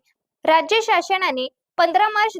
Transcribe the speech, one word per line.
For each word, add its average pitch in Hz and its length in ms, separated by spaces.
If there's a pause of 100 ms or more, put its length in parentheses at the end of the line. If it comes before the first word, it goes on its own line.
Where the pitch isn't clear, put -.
(460)
राज्य 330 360
शासनाने 349 640 (300)
पंधरा 359 320
मार्च 427 300